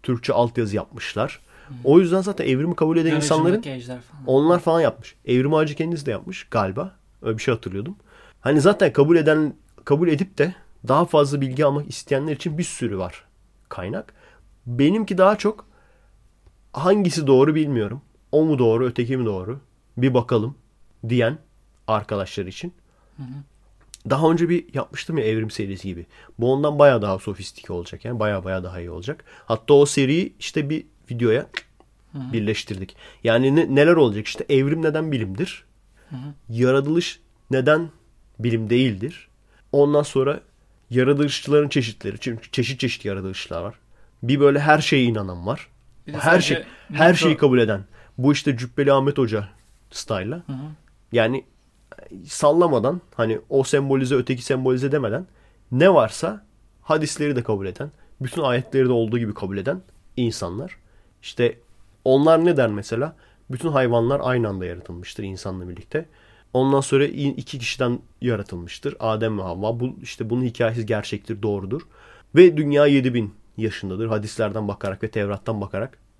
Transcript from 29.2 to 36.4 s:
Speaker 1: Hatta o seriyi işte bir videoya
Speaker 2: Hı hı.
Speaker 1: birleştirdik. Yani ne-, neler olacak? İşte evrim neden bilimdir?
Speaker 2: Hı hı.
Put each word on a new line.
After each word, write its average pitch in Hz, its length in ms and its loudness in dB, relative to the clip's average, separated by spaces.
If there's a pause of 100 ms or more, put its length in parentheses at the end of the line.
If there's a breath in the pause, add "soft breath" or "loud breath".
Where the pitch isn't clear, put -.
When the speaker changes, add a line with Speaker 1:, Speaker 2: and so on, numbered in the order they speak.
Speaker 1:
Hatta - 280 2
o 143 120 8
seriyi 143 540 0
işte 143 300 -6
bir 156 160 -6 (260)
videoya 120 360 0 (640)
Speaker 2:
Hı 147 60 -14
hı. 127 160 -8
Speaker 1:
birleştirdik. 104 640 -4 (280 loud breath)
Yani 127 320 4
ne-, 151 200 4
neler 151 180 6
olacak? 110 340 2
İşte - 220 -8
evrim 139 320 2
neden 156 300 -2
bilimdir? 110 540 -6 (440 loud breath)
Speaker 2:
Hı 139 60 -12
hı. 123 40 -12 (300 loud breath)